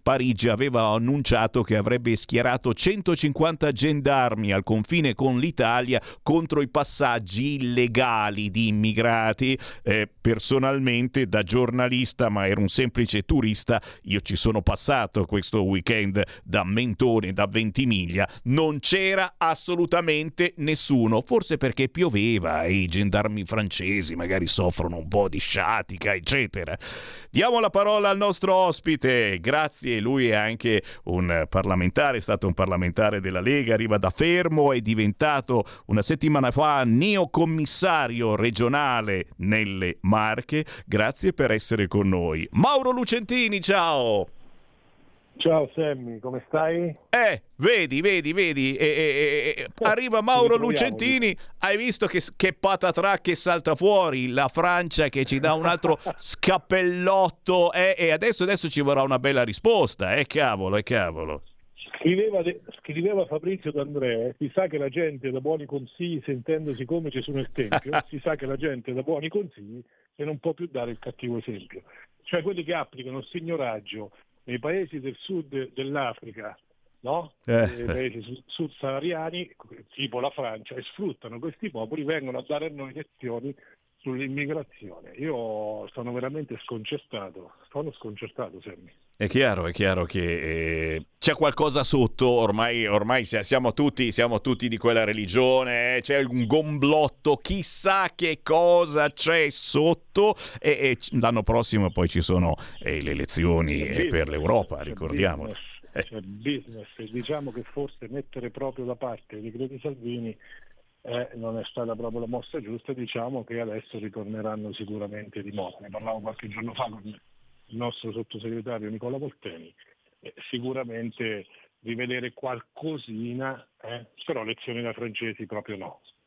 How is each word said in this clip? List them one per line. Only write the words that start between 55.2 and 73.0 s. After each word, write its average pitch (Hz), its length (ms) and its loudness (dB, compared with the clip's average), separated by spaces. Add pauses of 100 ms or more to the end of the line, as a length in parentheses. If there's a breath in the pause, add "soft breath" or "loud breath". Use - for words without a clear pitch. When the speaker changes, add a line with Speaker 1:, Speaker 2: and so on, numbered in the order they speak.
Speaker 1:
ci 135 160 0
dà 156 140 4
un 160 100 -2
altro 170 340 2 (100)
Speaker 2:
<laughs> - 80 -6
Speaker 1:
scappellotto, 180 1600 2
eh, 185 260 4
e 165 140 4
adesso, 190 300 2
adesso 180 260 0
ci 147 140 0
vorrà 139 200 4
una 135 160 2
bella 135 240 4
risposta, 117 720 2
eh, 139 120 2
cavolo, 101 500 2
eh, 107 60 2
cavolo. 80 600 -2 (560)
Speaker 2:
Scriveva 190 440 2
de-, 170 180 -4 (180)
scriveva 175 480 -2
Fabrizio 156 460 -6
D'Andrea, 131 640 -4
si 139 160 -4
sa 190 120 2
che 156 120 -4
la 139 120 -2
gente 143 400 -4
dà 131 100 -4
buoni 147 240 -4
consigli 143 600 -6
sentendosi 143 600 -4
come 160 240 -4
Gesù 131 240 -8
nel 135 200 -6
Tempio, 135 380 -2 (100)
Speaker 1:
<laughs> - 80 -12
Speaker 2:
si 143 140 -10
sa 156 140 -2
che 139 100 -8
la 135 100 -4
gente 131 360 -6
dà 127 100 -4
buoni 151 260 -4
consigli 123 540 -8 (320)
e 147 100 -10
non 151 140 -8
può 160 140 -4
più 170 180 -8
dare 120 200 -6
il 110 80 -10
cattivo 120 400 -8
esempio. 104 440 -12 (400 loud breath)
Cioè 170 200 -4
quelli 175 200 -4
che 160 120 -6
applicano 131 440 -8